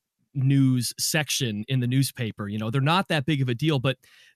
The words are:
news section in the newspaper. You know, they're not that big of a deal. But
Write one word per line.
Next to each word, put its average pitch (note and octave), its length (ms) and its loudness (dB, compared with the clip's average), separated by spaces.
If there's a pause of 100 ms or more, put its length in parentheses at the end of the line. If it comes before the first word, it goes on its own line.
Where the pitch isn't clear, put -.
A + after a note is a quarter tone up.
(320)
news C3 640 2
section A#2 720 -2
in C3 120 0
the B2 60 0
newspaper. B2 640 -2
You G#2+ 100 -4
know, A2 120 -4
they're C#3 100 0
not E3 280 2
that D3+ 180 -2
big D3 160 0
of B2+ 80 0
a A#2+ 40 0
deal. D3 240 0
But C3 200 -2 (380)